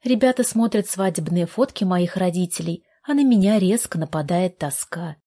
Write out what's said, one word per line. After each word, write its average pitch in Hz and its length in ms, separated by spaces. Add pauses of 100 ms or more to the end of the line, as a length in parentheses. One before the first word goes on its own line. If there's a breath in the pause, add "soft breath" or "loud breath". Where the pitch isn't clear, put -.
Ребята 254 400
смотрят 220 420
свадебные 175 600
фотки - 360
моих 180 320
родителей, 175 680 (220)
а 294 60
на 285 100
меня 214 340
резко 190 400
нападает 160 600
тоска. 160 580 (120)